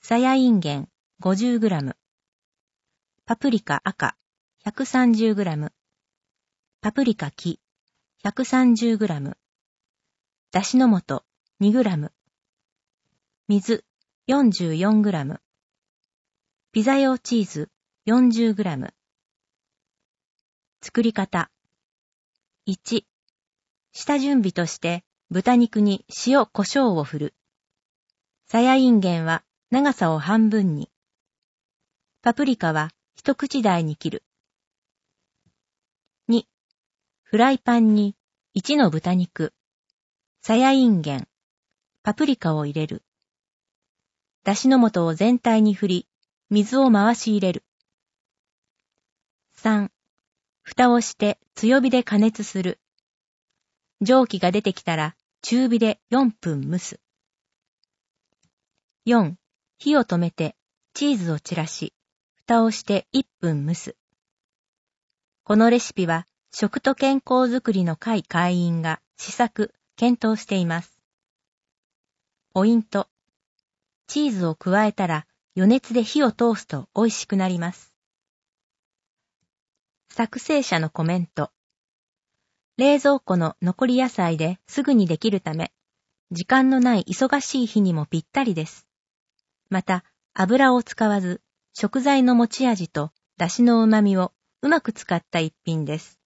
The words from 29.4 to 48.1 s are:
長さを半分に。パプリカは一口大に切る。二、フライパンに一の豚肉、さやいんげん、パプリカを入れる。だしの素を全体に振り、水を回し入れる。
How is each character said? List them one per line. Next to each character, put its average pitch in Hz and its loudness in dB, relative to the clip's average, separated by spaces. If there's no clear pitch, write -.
長 269 0
さ 165 0
を 156 -2
半 214 2
分 196 0
に。 147 -10
パ 240 0
プ 294 -2
リ 262 0
カ 160 -2
は 156 -4
一 - -2
口 277 -6
大 180 2
に 151 -4
切 - -8
る。 - -12
二、 233 0
フ - -4
ラ 262 4
イ 262 -2
パ 240 0
ン 220 4
に 202 0
一 285 -2
の 247 4
豚 160 -2
肉、 175 -4
さ 220 0
や 254 4
い 269 4
ん 202 2
げ 151 -6
ん、 - -10
パ 208 -2
プ 302 -2
リ 277 0
カ 160 -2
を 151 -2
入 147 -6
れ 156 -4
る。 - -12
だ 196 0
し 262 0
の 262 6
素 175 0
を 165 -2
全 233 2
体 220 2
に 214 4
振 196 -2
り、 180 -4
水 208 0
を 262 4
回 214 2
し - -6
入 208 0
れ 185 -2
る。 - -12